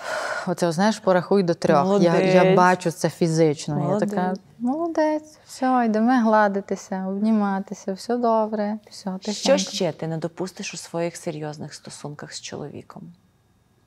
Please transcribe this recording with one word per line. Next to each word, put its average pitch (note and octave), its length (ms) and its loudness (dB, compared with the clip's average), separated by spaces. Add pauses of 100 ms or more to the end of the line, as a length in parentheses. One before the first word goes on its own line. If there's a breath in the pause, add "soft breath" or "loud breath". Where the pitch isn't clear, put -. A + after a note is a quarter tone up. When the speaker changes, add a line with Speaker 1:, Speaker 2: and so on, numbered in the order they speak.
(460 loud breath)
Speaker 1:
Оце, F3 260 -2
знаєш, G3+ 260 0
порахуй F#3+ 440 2
до E3+ 120 0
трьох. F#3 480 4
Я, E3+ 180 4
я F#3 140 4
Speaker 2:
Молодець. F3+ 220 6
Speaker 1:
бачу F3+ 340 4
це D#3+ 200 -2
фізично. D#3 800 0
Я G#3 140 0
така: G#3 140 -6
Speaker 2:
Молодець. F#3 200 -2 (180)
Speaker 1:
«Молодець, D4+ 880 -2
все, B3+ 400 0
йдемо A3+ 360 2
гладитися, G3+ 840 0
обніматися, G3+ 840 -2
все A#3+ 240 -4
добре, A3 640 0 (120)
все, - 200 -10 (100)
Speaker 2:
Що G#3 120 -6
Speaker 1:
тихенько». C4+ 260 2
Speaker 2:
ще F#3 340 -2
ти - 140 -8
не D#3+ 100 -4
допустиш E3+ 580 -8
у - 20 -14
своїх E3+ 400 -6
серйозних D3+ 580 -10
стосунках - 600 -16
з - 60 -12
чоловіком? - 600 -14 (840)